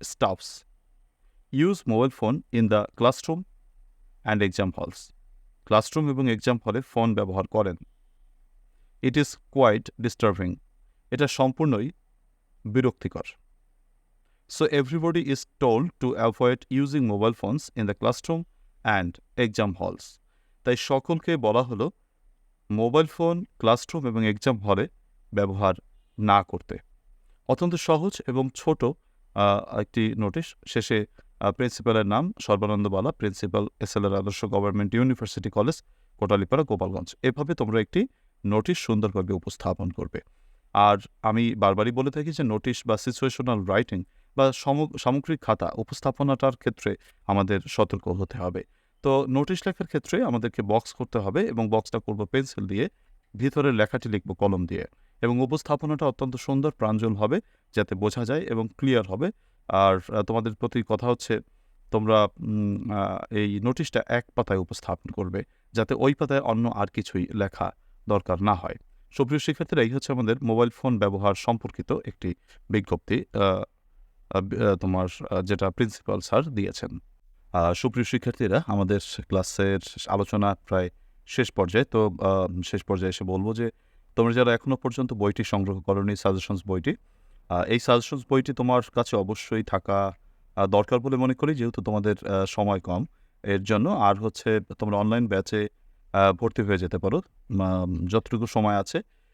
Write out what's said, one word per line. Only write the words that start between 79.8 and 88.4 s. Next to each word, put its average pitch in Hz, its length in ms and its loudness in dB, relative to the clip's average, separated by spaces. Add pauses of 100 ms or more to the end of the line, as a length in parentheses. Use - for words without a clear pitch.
আলোচনা 101 480 0 (100)
প্রায় 92 240 0 (380)
শেষ - 240 -2
পর্যায়ে। 101 340 2
তো, 107 260 2 (100)
আহ, 92 400 0
শেষ 95 220 -6
পর্যায়ে 95 260 -2
এসে 92 140 -6
বলবো 95 300 -2
যে 113 160 -4 (460)
তোমরা 117 180 4
যারা 120 200 6
এখনো 131 220 0
পর্যন্ত 127 380 -4
বইটি 104 300 0
সংগ্রহ 98 360 -2
করোনি, 98 360 0
সাজেশনস 95 520 -2
বইটি, 95 280 0 (540)
আহ, 87 140 0
এই 117 160 2
সাজেশনস 120 500 2
বইটি 135 240 2